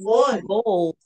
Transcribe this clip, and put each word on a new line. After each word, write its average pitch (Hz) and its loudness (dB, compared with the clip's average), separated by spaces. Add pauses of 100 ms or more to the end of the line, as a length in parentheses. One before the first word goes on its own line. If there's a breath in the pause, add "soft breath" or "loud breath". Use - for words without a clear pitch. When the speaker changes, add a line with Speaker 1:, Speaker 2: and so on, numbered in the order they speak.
Speaker 1:
whole 233 2
Speaker 2:
one. - -8
Speaker 1:
goal 190 -2